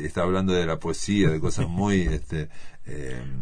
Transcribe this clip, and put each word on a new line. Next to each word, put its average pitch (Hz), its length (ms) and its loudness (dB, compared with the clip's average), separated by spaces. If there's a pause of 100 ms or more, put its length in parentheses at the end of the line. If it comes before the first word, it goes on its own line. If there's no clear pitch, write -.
está 76 240 -4
hablando 92 300 2
de 90 120 2
la 80 140 -2
poesía, 90 500 2
de 78 100 2
cosas - 280 2
muy, 95 340 2
<laughs> 82 100 2
este, 76 380 -4 (380)
eh, 65 340 -6 (200)